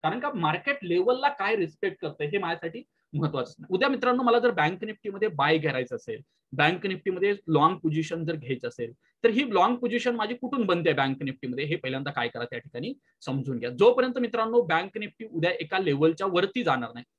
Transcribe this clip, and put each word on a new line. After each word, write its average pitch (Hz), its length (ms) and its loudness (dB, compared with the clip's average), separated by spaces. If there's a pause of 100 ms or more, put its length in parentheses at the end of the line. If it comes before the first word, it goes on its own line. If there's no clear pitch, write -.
कारण 190 180 0
का, 294 120 -4
market 175 500 0
लेव्हलला 208 460 2
काय 220 280 0
respect 190 460 -2
करतंय, 147 240 -4
हे 151 120 -2
माझ्यासाठी 170 440 -4 (300)
महत्वाचं 151 460 -2
नाही. 160 160 -6
उद्या 196 140 4
मित्रांनो, 247 340 2
मला 240 160 6
जर 240 120 4
बँक 180 340 0
निफ्टीमध्ये 208 440 -4
बाय 156 300 2
करायचं 131 380 -2
असेल, - 260 -10 (300)
बँक 156 340 2
निफ्टीमध्ये 190 480 0 (140)
लाँग 160 280 4
position 160 480 -2
जर 160 120 -4
घ्यायचं 123 320 -6
असेल, 120 240 -8 (320)
तर 233 40 8
ही 233 260 0
लाँग 202 220 6
position 240 400 -2
माझी 220 180 -4
कुठून 247 320 -2
बनते 170 260 2
बँक 135 300 0
निफ्टीमध्ये, 131 420 -6
हे 151 120 -4
पहिल्यांदा 135 340 -6
काय 120 180 -4
करा, 120 160 -6
त्या 120 140 -10
ठिकाणी 131 360 -10 (260)
समजून 131 380 -4
घ्या. 120 120 -6
जोपर्यंत 247 480 4
मित्रांनो 233 440 0
बँक 196 360 -2
nifty 208 260 -12
उद्या 175 260 -2
एका 175 280 -4
लेव्हलच्या 160 480 2
वरती 196 360 2
जाणार 123 320 0
नाही 123 100 -16 (140)